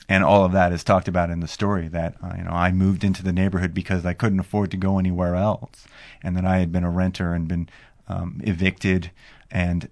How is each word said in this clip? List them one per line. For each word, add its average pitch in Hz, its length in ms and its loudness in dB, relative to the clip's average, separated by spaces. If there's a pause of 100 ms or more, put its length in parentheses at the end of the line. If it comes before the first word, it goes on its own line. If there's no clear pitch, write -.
and 98 160 4
all 98 220 6
of 90 60 2
that 90 200 4
is 85 100 -4
talked 95 240 2
about 87 220 0
in 85 120 -4
the 82 80 -6
story, 101 400 -4
that, 82 340 -4
uh, 90 160 -10
you 90 60 -8
know, 85 80 -6
I 87 200 2
moved 95 320 2
into 95 180 0
the 92 120 -2
neighborhood 92 400 0
because 90 320 -2
I 87 80 -2
couldn't 98 260 0
afford 101 300 -2
to 98 80 -4
go 95 200 0
anywhere 90 360 0
else, - 500 -2 (380)
and 92 120 -4
that 90 120 -2
I 92 140 4
had 85 120 0
been 87 120 0
a 87 60 0
renter 90 440 -2
and 85 120 -2
been, 85 220 -4 (400)
um, 90 340 -8
evicted 92 680 0 (400)
and, 87 420 -2